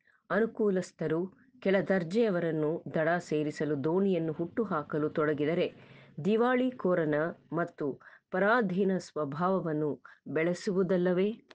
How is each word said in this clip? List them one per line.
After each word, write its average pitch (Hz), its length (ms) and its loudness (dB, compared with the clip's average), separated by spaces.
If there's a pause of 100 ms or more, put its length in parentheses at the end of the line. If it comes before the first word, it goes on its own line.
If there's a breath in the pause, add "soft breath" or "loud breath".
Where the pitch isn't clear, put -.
(300 soft breath)
ಅನುಕೂಲಸ್ಥರು 185 880 0 (420 soft breath)
ಕೆಳ 196 140 4 (100)
ದರ್ಜೆಯವರನ್ನು 170 840 0 (200)
ದಡ 160 180 0 (100)
ಸೇರಿಸಲು 151 640 -2
ದೋಣಿಯನ್ನು 165 500 2
ಹುಟ್ಟುಹಾಕಲು 165 760 -2
ತೊಡಗಿದರೆ, 151 580 0 (520 loud breath)
ದಿವಾಳಿಕೋರನ 214 960 2 (360)
ಮತ್ತು 165 340 -4 (440 loud breath)
ಪರಾಧೀನ 190 680 2
ಸ್ವಭಾವವನ್ನು 156 920 -2 (360 loud breath)
ಬೆಳೆಸುವುದಲ್ಲವೇ? 180 1000 0 (260)